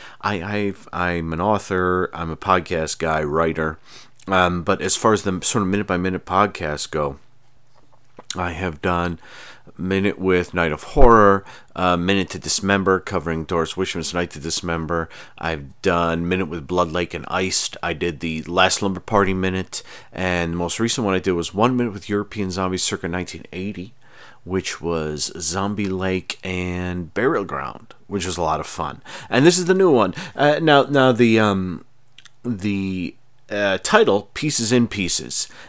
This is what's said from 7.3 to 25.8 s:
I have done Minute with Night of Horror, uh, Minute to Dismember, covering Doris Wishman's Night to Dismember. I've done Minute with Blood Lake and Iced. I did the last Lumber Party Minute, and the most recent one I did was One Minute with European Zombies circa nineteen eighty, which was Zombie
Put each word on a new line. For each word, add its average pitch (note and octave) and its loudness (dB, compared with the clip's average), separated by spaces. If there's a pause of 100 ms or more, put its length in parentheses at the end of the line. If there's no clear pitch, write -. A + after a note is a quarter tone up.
I F2 -4
have E2+ -6
done F2 -2 (600)
Minute F#2+ 0
with F2+ 0
Night E2+ 2
of D2+ -6
Horror, A2 8 (300)
uh, F2+ 2
Minute F#2 0
to - -10
Dismember, G2 2
covering E2 -4
Doris E2 -2
Wishman's F2 -4
Night F2 -2
to D#2 -14
Dismember. E2 -4 (300)
I've D2+ -8
done E2+ 0
Minute F#2 -2
with D#2 -10
Blood F2 0
Lake F2 -4
and D#2 -10
Iced. - -2
I F2 -4
did E2 -4
the D#2+ -4
last F#2 2
Lumber F#2+ -2
Party G2+ 2
Minute, F#2 -4 (300)
and F2 -2
the E2+ -4
most E2+ -4
recent A2+ -2
one G2 0
I F#2 2
did F#2 0
was E2+ -2
One A#2 2
Minute A#2+ -2
with G2 -14
European G#2 -2
Zombies F#2 -2
circa - -4
nineteen F2 -6
eighty, F#2+ -8 (520)
which F2+ -4
was D#2 -2
Zombie G2 -4